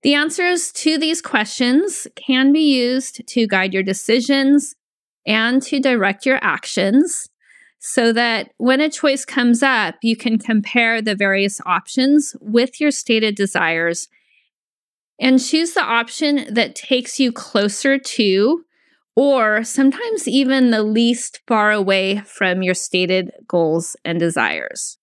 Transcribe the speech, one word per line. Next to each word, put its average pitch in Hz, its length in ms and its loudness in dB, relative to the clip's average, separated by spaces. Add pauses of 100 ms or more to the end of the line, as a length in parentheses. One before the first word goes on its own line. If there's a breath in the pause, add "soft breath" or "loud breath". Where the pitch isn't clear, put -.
The 285 140 2
answers 339 580 -2
to 320 240 0
these 320 240 -2
questions 262 840 -2 (100)
can 269 340 2
be 311 80 2
used 262 640 0
to 226 220 0
guide 190 260 -2
your 190 100 0
decisions 269 920 0 (500)
and 233 360 0
to 269 180 -4
direct 220 460 0
your 262 160 0
actions 202 880 0 (500 soft breath)
so 233 320 0
that 233 460 -2
when 262 240 2
a 311 80 0
choice 277 340 0
comes 240 400 2
up, 220 400 0
you 226 140 2
can 226 200 -2
compare 226 640 0
the 214 140 -2
various 196 500 0
options 262 760 0
with 233 400 0
your 294 100 2
stated 220 440 0
desires 170 720 -2 (1120)
and 262 200 4
choose 330 300 -2
the 370 100 -2
option 233 720 -2
that 226 220 -2
takes - 420 -4
you 254 140 2
closer 233 680 -2
to, 214 680 0 (500)
or 226 480 2
sometimes 294 640 -2
even 254 440 2
the 214 120 2
least 233 640 0
far 214 240 2
away 196 540 0
from 185 360 -2
your 185 120 0
stated 180 580 -2 (160)
goals 165 560 0
and 170 160 -4
desires. 101 840 -4